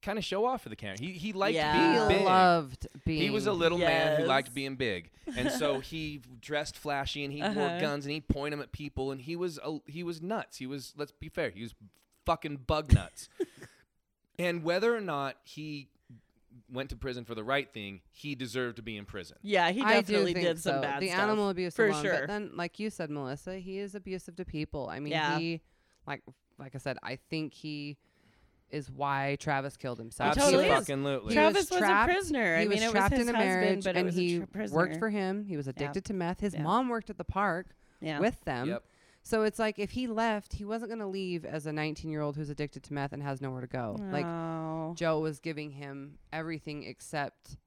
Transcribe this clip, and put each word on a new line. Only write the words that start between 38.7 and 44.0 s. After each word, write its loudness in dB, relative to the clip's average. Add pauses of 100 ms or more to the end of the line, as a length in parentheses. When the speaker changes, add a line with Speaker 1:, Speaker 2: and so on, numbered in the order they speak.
Speaker 3:
So 2
it's 0
like, 0
if -4
he -2
left, 0
he -6
wasn't -4
gonna -6
leave -4
as -6
a -4
nineteen-year-old -2
who's -6
addicted -6
to -10
meth -4
and -8
has -4
nowhere -6
to -8
go. -4 (160)